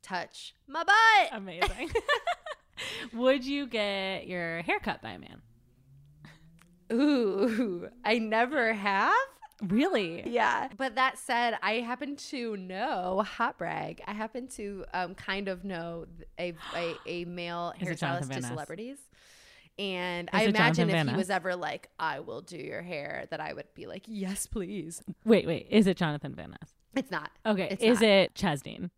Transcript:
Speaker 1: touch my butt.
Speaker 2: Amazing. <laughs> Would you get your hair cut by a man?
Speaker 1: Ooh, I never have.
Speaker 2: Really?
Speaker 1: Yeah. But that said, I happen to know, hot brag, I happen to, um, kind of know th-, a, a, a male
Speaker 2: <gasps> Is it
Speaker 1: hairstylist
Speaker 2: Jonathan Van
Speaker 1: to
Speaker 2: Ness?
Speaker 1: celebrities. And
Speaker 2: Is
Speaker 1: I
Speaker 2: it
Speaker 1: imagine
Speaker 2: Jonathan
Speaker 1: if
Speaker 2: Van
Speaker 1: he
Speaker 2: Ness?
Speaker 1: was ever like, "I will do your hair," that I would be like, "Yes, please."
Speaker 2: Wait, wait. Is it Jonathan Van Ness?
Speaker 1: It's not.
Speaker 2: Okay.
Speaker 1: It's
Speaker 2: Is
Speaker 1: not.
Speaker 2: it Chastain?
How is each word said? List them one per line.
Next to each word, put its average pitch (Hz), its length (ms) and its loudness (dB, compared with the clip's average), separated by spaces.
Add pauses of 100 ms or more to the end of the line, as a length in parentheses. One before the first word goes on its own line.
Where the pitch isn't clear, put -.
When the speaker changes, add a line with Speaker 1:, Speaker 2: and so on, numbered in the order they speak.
Speaker 1:
touch - 500 -8 (140)
my 311 160 -4
butt. 415 480 8
Speaker 2:
Amazing. 196 580 -4 (600)
<laughs> - 640 -12
Would 254 320 4
you 285 200 -2
get 196 640 -2
your 170 340 -4
hair 370 180 -2
cut - 220 -4
by 110 100 -10
a 90 80 -12
man? - 220 -20 (1500)
Speaker 1:
Ooh, 220 1000 2 (140)
I 226 160 2
never 226 540 2
have. 208 400 2 (480)
Speaker 2:
Really? 214 680 2
Speaker 1:
Yeah. 233 380 2 (100)
But 254 180 -4
that 262 220 2
said, 240 460 0
I 214 120 2
happen 254 420 -4
to 233 400 -6
know, 190 680 -2
hot - 320 -2
brag, 160 480 -6
I 190 80 -8
happen 226 360 -8
to, 202 440 -10
um, 180 220 -4
kind 196 320 -4
of 185 160 -6
know 170 420 -6 (320)
th-, 175 160 -4 (220)
a, - 20 -4
a, 170 180 -4 (280)
a - 20 -6
male 175 500 -6
Speaker 2:
<gasps> 175 40 -18
Is 180 80 -4
it 175 40 -4
Speaker 1:
hairstylist 156 80 -6
Speaker 2:
Jonathan 170 280 -2
Van 135 80 -6
Speaker 1:
to 123 60 -4
Speaker 2:
Ness? 123 100 -6
Speaker 1:
celebrities. 196 460 -10 (840)
And 180 540 -4
Speaker 2:
Is 196 60 4
Speaker 1:
I 220 40 6
Speaker 2:
it 214 60 6
Speaker 1:
imagine 214 60 2 (320)
Speaker 2:
Jonathan - 20 4
Speaker 1:
if - 60 4
Speaker 2:
Van 160 120 4
Speaker 1:
he - 60 2
Speaker 2:
Ness? - 40 2
Speaker 1:
was 190 120 0
ever 180 280 0
like, 151 320 -6 (100)
"I 151 220 -4
will - 180 -10
do 175 160 -16
your 151 260 -8
hair," 151 480 -8
that 156 120 -6
I 156 100 -6
would - 220 -10
be - 140 -14
like, 185 200 -12
"Yes, 202 400 -4
please." 180 560 -6 (220)
Speaker 2:
Wait, 220 200 8
wait. 165 240 -2
Is 208 160 8
it 190 120 4
Jonathan 147 360 -2
Van - 180 -12
Ness? - 220 -18 (220)
Speaker 1:
It's 269 160 -2
not. 151 180 -6 (160)
Speaker 2:
Okay. 190 240 2
Speaker 1:
It's - 140 -2
Speaker 2:
Is 226 160 6
Speaker 1:
not. 220 80 8
Speaker 2:
it 196 280 6
Chastain? 147 640 -2